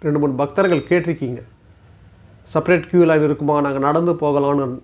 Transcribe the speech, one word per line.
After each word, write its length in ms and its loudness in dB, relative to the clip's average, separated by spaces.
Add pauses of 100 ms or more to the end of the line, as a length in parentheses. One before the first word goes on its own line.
ரெண்டு, 180 -2
மூணு 140 0
பக்தர்கள் 560 -2
கேட்டிருக்கீங்க, 540 -4 (1120)
"செப்பரேட் 340 0
கியூ 160 4
லைன் 200 4
இருக்குமா, 360 0
நாங்க 180 -2
நடந்து 340 0
போகலாம்னு 720 -2